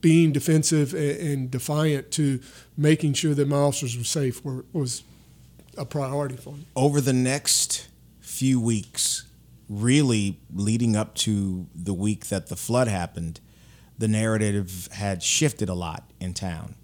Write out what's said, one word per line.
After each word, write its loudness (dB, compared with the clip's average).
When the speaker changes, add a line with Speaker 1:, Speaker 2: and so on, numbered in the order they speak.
Speaker 1:
being 6
defensive 2
and, -2
and -4
defiant 0
to 0
making 4
sure 0
that 2
my 2
officers 2
were -6
safe -2
were, -8
was -4
a -8
priority -4
for -16
me. -18
Speaker 2:
Over 4
the 2
next 0
few 0
weeks, -2
really 2
leading 0
up -2
to -2
the -4
week -2
that -4
the -8
flood 0
happened, -6
the 0
narrative 0
had -4
shifted 0
a -4
lot -8
in -6
town. -8